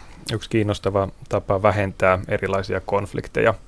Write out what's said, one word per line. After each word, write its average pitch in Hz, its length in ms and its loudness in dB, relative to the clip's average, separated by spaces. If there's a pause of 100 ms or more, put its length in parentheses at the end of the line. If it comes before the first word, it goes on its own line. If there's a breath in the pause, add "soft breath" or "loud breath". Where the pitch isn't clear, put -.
(340 loud breath)
yksi - 160 -6
kiinnostava 101 580 0 (220)
tapa 98 320 0
vähentää 95 640 4
erilaisia 95 540 -2
konflikteja. - 720 0 (140)